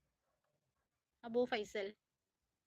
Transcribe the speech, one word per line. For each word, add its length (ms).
അബു 280
ഫൈസൽ 420